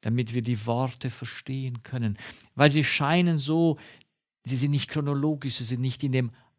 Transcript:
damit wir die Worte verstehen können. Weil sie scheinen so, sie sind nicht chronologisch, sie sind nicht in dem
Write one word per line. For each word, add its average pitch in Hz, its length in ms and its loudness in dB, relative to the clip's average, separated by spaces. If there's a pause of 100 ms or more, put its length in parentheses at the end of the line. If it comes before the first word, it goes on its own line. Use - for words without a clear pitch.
damit 113 320 -2
wir 123 80 -2
die 110 240 -2
Worte 123 440 -4
verstehen 127 720 -10
können. 113 340 -4 (380)
Weil 147 160 8
sie 147 140 4
scheinen 165 540 2
so, 156 400 2 (680)
sie 131 120 -2
sind 139 140 2
nicht 143 180 0
chronologisch, 143 680 -2
sie 127 80 -6
sind 120 160 -4
nicht 127 240 -4
in 139 80 0
dem 127 180 2 (280)